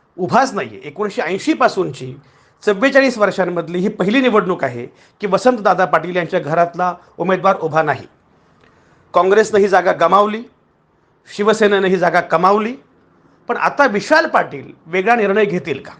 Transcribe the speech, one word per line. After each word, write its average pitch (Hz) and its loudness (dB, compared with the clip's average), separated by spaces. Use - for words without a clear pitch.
उभाच 233 0
नाहीये. 117 -8
एकोणीसशे 196 -6
ऐंशी 262 -4
पासूनची 170 -2
चव्वेचाळीस 254 2
वर्षांमधली 180 -2
ही 185 0
पहिली 208 0
निवडणूक 202 0
आहे 123 -6
की 208 -6
वसंतदादा 196 2
पाटील 175 -2
यांच्या 175 -2
घरातला 170 0
उमेदवार 185 0
उभा 160 -2
नाही. 131 -2
काँग्रेसनं 202 2
ही 202 2
जागा 180 2
गमावली, 196 2
शिवसेनेनं 208 2
ही 185 2
जागा 170 2
कमावली, 196 0
पण 240 -2
आता - 2
विशाल 311 0
पाटील 143 -4
वेगळा 190 0
निर्णय 208 2
घेतील 165 -4
का? - -20